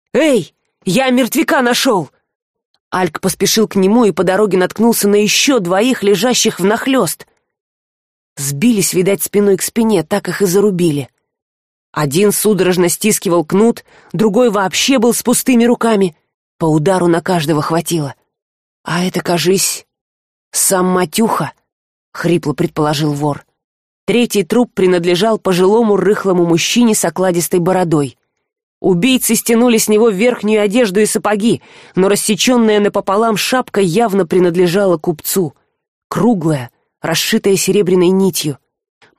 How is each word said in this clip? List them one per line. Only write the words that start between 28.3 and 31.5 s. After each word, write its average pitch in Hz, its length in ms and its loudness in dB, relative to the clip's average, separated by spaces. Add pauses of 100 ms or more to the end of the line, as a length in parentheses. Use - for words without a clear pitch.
Убийцы 226 540 0
стянули 233 440 2
с 185 100 -2
него 214 220 4
верхнюю 214 520 0
одежду 208 380 0
и 214 60 4
сапоги, 208 560 -2 (320)